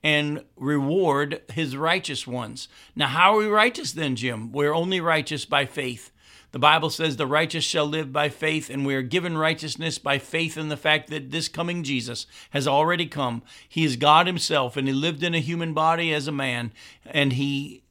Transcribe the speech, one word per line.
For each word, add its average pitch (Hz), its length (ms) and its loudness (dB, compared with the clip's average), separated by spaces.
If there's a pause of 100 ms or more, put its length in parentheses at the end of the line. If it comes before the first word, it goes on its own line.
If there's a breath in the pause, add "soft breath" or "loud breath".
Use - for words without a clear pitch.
and 147 400 0 (140)
reward 147 840 2 (140)
his 143 220 -4
righteous 160 500 -2
ones. 120 400 -8 (300 loud breath)
Now, 147 100 2
how 170 260 6
are 220 60 4
we 214 80 2
righteous 214 460 2
then, 139 240 -2
Jim? 113 340 -4
We're 147 240 0
only 180 260 0
righteous 156 440 0
by 139 220 2
faith. 127 440 -8 (400 loud breath)
The 139 80 -10
Bible 151 320 6
says 156 260 -2
the 139 120 -2
righteous 156 340 0
shall 151 240 0
live 151 260 -4
by 147 160 0
faith, 156 400 -2
and 139 160 -4
we 139 120 0
are 135 60 -2
given 165 360 -2
righteousness 156 600 -2
by 139 200 0
faith 160 400 -4
in 156 100 -6
the 147 80 -4
fact 151 340 0
that 139 200 -8
this 160 160 -4
coming 175 380 -6
Jesus 123 420 -6 (240 loud breath)
has 139 160 -2
already 160 400 2
come. 123 380 -4 (240 loud breath)
He 165 160 0
is 139 100 2
God 151 320 8
himself, 151 500 0
and 135 120 0
he 135 40 0
lived 147 300 -2
in 175 100 0
a 165 60 0
human 165 360 -4
body 160 380 2
as 143 140 -2
a 151 60 -4
man, 123 400 -4 (340 loud breath)
and 139 280 2
he 139 560 -4